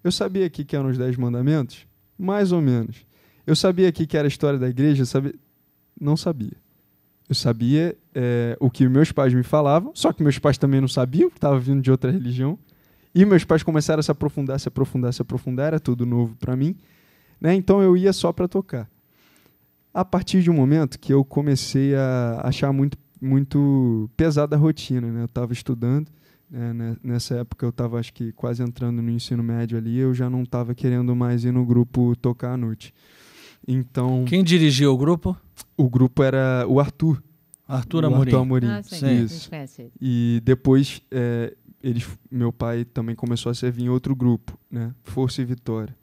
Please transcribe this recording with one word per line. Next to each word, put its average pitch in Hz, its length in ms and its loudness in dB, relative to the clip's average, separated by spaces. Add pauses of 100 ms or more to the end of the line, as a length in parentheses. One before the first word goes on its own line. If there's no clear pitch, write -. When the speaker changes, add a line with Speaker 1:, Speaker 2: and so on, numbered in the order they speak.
Speaker 1:
Eu 185 80 0
sabia 190 340 -2
o 160 40 -4
que 147 140 -10
que 147 120 -6
eram 135 140 -2
os 127 80 -2
dez 127 180 -2
mandamentos, 127 680 -2 (320)
mais 190 360 0
ou 170 80 2
menos. 120 380 0 (460)
Eu 156 120 2
sabia 185 320 2
o 165 40 2
que 160 140 -4
que 170 100 -4
era 147 100 0
a 143 40 2
história 143 280 -2
da 127 100 -2
igreja, 135 340 2
eu 123 40 0
sabia, 135 280 -4 (680)
não 147 160 0
sabia. 147 360 -6 (760)
Eu 135 60 -2
sabia, 123 600 0 (200)
é, 120 440 -2
o 131 120 2
que 131 180 2
meus 139 240 4
pais 135 220 2
me 123 80 2
falavam, 151 520 2
só - 200 0
que - 80 -4
meus 143 160 2
pais 143 180 2
também 135 240 2
não 131 80 0
sabiam, 139 400 0
que - 100 -8
tava 139 220 2
vindo 135 220 0
de 131 80 0
outra 131 200 0
religião. 131 480 -4 (560)
E 180 120 6
meus 190 180 6
pais 160 180 2
começaram 156 380 0
a - 20 -2
se 156 80 -2
aprofundar, 139 480 -4
se - 100 -8
aprofundar, 123 440 -2
se - 80 -10
aprofundar, 127 460 -4
era 160 120 -2
tudo 120 280 -2
novo 120 300 0
pra 127 200 -4
mim, 151 180 0 (640)
né? 165 160 2
Então 196 280 4
eu 185 160 6
ia 190 160 2
só 180 180 -2
pra 180 160 -4
tocar. 135 400 -6 (1040)
A 185 140 -2
partir 185 360 0
de 170 80 4
um 170 40 4
momento 143 440 2
que - 140 -4
eu 139 100 4
comecei 139 720 0
a 127 500 -2
achar 139 280 -2
muito, 139 240 0 (240)
muito 135 960 2
pesada 151 400 2
a - 20 4
rotina, 127 540 0
né? 117 120 -6
Eu 117 40 -6
tava 120 240 -6
estudando, 127 560 -4 (400)
né? 120 240 -8
Ne-, 117 320 -6
nessa 120 300 -6
época 120 320 -8
eu 117 60 -4
tava, 120 260 -6
acho 117 160 -8
que, 113 180 -8
quase 120 300 -6
entrando 120 400 -4
no 117 80 -4
ensino 117 320 -4
médio 117 340 -4
ali, 117 220 -4
eu 131 160 0
já 123 160 -2
não 127 160 -2
tava 120 280 -4
querendo 123 400 0
mais 120 300 0
ir 123 80 0
no 127 140 2
grupo 120 500 2
tocar 123 380 -4
à - 20 -6
noite. 113 380 -8 (720)
Então 127 600 -2
Speaker 2:
Quem 180 160 2
dirigia 151 480 4
o 131 60 4
grupo? 170 400 0 (400)
Speaker 1:
O 131 140 2
grupo 127 320 2
era 131 460 2
o 131 120 4
Arthur. 143 420 0 (440)
Speaker 2:
Arthur 139 380 -4
Speaker 1:
O - 20 2
Speaker 2:
Amorim. 127 240 4
Speaker 1:
Arthur 131 100 6
Amorim. 127 280 0
Speaker 3:
Ah, 104 140 -4
sim. - 140 -12
Speaker 2:
Sim. 139 100 -4
Speaker 3:
A - 80 2
gente 120 120 2
Speaker 1:
Isso. 160 240 -14
Speaker 3:
conhece 139 320 -16
ele. 117 180 -20
Speaker 1:
E 120 440 0
depois, 135 640 2
é, 120 440 -4 (280)
eles, 120 260 -4 (220)
meu 120 220 -2
pai 117 320 -6
também 117 320 -8
começou 120 340 -4
a 120 40 -4
servir 123 280 -6
em 123 60 -2
outro 127 260 -2
grupo, 123 420 -2 (140)
né? 117 320 -8
Força 131 400 -4
e - 20 -2
Vitória. 120 580 -8